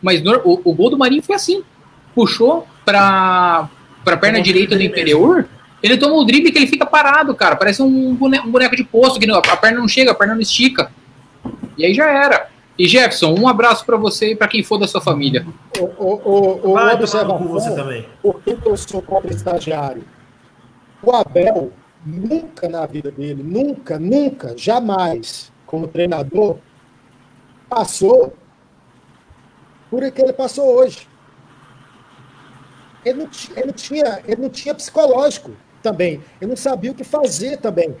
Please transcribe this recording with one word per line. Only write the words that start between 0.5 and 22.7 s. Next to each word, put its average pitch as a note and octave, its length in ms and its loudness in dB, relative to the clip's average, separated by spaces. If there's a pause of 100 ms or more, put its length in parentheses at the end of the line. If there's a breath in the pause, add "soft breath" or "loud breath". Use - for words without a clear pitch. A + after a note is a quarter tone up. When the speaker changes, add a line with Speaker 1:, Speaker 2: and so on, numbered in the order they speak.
Speaker 1:
o E3 100 2
gol F#3 160 4
do C4+ 80 -2
Marinho C4+ 240 2
foi G4 140 -4
assim. G4 260 -2 (520)
Puxou B3 520 2 (180)
pra, F#3 840 2 (340)
pra E3+ 140 2
perna G#3 200 2
Speaker 2:
Tomou F3 60 0
Speaker 1:
direita F#3+ 300 2
do G3 40 2
Speaker 2:
drible F#3+ 220 0
Speaker 1:
interior, E3 360 4
Speaker 2:
mesmo. - 120 0 (340)
Speaker 1:
ele A3+ 140 4
tomou D4 240 4
o C4+ 60 4
drible D4+ 260 4
que D#4 60 0
ele C#4 80 4
fica D4 180 0
parado, D4 500 2
cara. D#3 220 2
Parece G3 240 0
um C4 340 2
bone-, C4+ 260 2
um A3+ 100 -8
boneco B3 260 2
de B3+ 80 -2
posto, B3+ 340 4
que G#3+ 80 0
não, G#3+ 120 4
a - 180 2
perna A3+ 240 2
não A#3 80 0
chega, B3+ 220 4
a - 40 2
perna G#3 200 0
não A3+ 80 -2
estica. B3+ 480 0 (880)
E D#3 80 0
aí G3 80 4
já D4+ 160 2
era. C#4 380 2 (300)
E F3+ 100 2
Jefferson, G#3 500 2
um A#3 80 2
abraço A#3 400 2
pra A#3 100 2
você G#3+ 360 -2
e A3 40 -4
pra G#3+ 120 0
quem G#3 140 -2
for G#3+ 160 -2
da G3 100 0
sua - 120 -4
família. D3+ 460 -2 (320)
Speaker 3:
O, F3+ 60 -2
o, F#3 300 -4
o, G3 560 0
o - 40 4
Speaker 2:
Vai A3+ 100 4
tomar A#3 80 4
no A3+ 60 0
cu A3+ 60 0
Speaker 3:
observação, F#3+ 440 -2
Speaker 2:
você G#3+ 260 -4
também. C3+ 320 -8 (160)
Speaker 3:
por - 200 -2
que A#3+ 140 -4
que A#3 120 -6
eu G3+ 80 0
sou G3 260 -10
contra F#3+ 280 -4
estagiário? D3+ 720 -6 (1000)
O A#3+ 120 2
Abel, F#3 580 0 (320)
nunca F#3 640 -8
na E3 180 -6